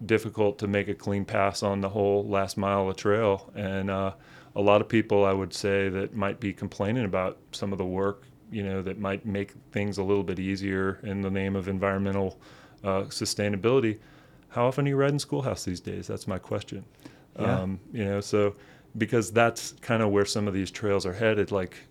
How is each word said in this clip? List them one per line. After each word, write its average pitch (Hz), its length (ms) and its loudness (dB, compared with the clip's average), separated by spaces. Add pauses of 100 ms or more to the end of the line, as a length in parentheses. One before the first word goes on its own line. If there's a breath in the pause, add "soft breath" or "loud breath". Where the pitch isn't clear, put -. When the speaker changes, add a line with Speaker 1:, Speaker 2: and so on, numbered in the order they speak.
Speaker 1:
difficult 107 560 2
to 107 60 0
make 101 220 2
a 101 60 -2
clean 101 300 -2
pass 98 380 0
on 98 180 0
the 98 100 -2
whole 101 360 2
last 98 300 0
mile 98 320 2
of 95 80 -4
trail. 104 580 2
And, 98 360 -4
uh, 98 220 -2 (440 loud breath)
a 104 40 0
lot 101 200 6
of 104 80 -2
people, 104 360 2
I 98 80 4
would 95 200 -2
say, 98 360 0
that 95 260 -4
might 98 260 -4
be 98 120 -4
complaining 107 520 -4
about 92 340 -2 (140)
some 101 200 -6
of 95 60 -4
the 95 60 -2
work, 98 380 -2 (280)
you 107 120 -6
know, 95 200 -4
that 95 160 -8
might 98 280 -4
make 101 260 -4 (200)
things 101 260 -2
a 101 40 0
little 98 200 2
bit 90 160 -4
easier 95 640 -2
in 98 200 -4
the 95 80 -2
name 98 260 0
of 92 120 -4
environmental, 98 720 0 (460 loud breath)
uh, 98 200 0
sustainability. 107 920 2 (520 loud breath)
How 120 160 2
often 139 200 2
are 139 40 2
you 139 60 2
riding 143 220 4
Schoolhouse 135 460 -4
these 90 160 -4
days? 95 260 -8
That's 101 220 -6
my 95 100 -4
question. 101 460 -8 (540 loud breath)
Speaker 2:
Yeah. 120 240 2
Speaker 1:
Um, 95 180 -4 (120)
you 113 120 -2
know, 101 160 0
so, 101 340 2 (420 loud breath)
because 110 360 0
that's 117 400 2 (100)
kinda 113 240 2
where 101 180 4
some 104 220 -2
of 98 80 -2
these 95 160 -2
trails 101 340 0
are 90 100 -4
headed, 107 360 2
like 95 240 -2 (160)